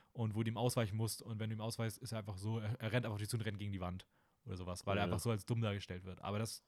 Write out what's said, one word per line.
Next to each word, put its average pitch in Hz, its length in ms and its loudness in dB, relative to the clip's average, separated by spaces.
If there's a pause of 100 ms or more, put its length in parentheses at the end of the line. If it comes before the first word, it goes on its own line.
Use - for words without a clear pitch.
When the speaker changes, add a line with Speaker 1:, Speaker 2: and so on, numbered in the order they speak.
(120)
Speaker 1:
und 110 220 0
wo 110 80 2
du 113 80 4
ihm 113 80 -2
ausweichen 113 380 4
musst 110 260 0
und 107 180 -4
wenn 110 100 0
du 110 60 -2
ihm 110 60 -6
ausweichst, 113 360 -2
ist 120 140 -8
er 113 60 -2
einfach 104 180 -4
so, 110 220 0
er, 107 220 0
er 110 120 0
rennt 117 140 2
einfach 110 80 0
auf 101 40 -2
dich 107 120 -2
zu 123 80 0
und 107 60 0
rennt 101 140 -2
gegen 101 140 -2
die 92 80 -2
Wand 90 260 -2 (380)
oder 98 140 -4
sowas, 90 280 -4
weil 98 120 4
er - 20 6
Speaker 2:
Ja. 101 60 6
Speaker 1:
einfach 87 140 2
so 120 100 2
als 107 160 0
dumm 117 160 2
dargestellt 98 420 -2
wird. 92 160 -10
Aber 101 180 0
das 110 300 -2